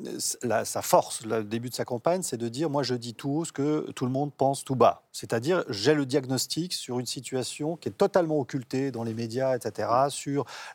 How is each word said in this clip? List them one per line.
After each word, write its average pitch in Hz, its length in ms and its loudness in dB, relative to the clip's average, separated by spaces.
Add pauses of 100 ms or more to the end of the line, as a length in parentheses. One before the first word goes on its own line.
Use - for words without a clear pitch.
(180)
c-, - 240 -4
la, 113 240 2
sa - 160 -4
force, - 420 4
le 110 200 0
début 117 260 -4
de - 40 -8
sa 131 120 -4
campagne, 165 360 0
c'est - 140 -4
de 117 120 -4
dire, 139 200 -4
moi, 143 140 0
je 123 120 -2
dis 117 200 -6
tout 139 160 -6
haut 160 160 -2
ce - 60 -12
que 147 400 -2
tout - 120 -4
le 123 80 0
monde 143 220 -2
pense 135 300 0
tout 135 120 -2
bas. 113 360 8
C'est-à-dire, 131 560 0
j'ai 120 260 4
le 143 120 2
diagnostic 135 680 0
sur - 280 -4
une 120 60 -6
situation 143 680 -4
qui - 120 -8
est 107 40 -4
totalement 170 460 4
occultée 135 520 -2
dans 117 140 -4
les 113 100 -4
médias, 123 420 0
et 117 40 -6
cetera, 117 500 2
sur 139 340 -2 (300)